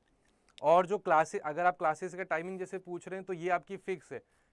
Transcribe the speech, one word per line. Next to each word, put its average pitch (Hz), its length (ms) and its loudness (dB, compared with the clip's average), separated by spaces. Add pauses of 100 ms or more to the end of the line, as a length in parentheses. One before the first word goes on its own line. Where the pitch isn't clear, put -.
(640)
और 170 240 6
जो 196 120 -2
क्लासेस, 160 420 2
अगर 156 260 -2
आप 180 120 4
क्लासेस 170 360 -2
का 185 80 -8
टाइमिंग 175 360 -4
जैसे 185 200 -8
पूछ 175 300 -12
रहे 185 100 -10
हैं, 190 80 -12
तो 190 60 -8
ये 170 180 -6
आपकी 180 260 -2
फिक्स 180 360 -8
है, 123 60 -10 (340)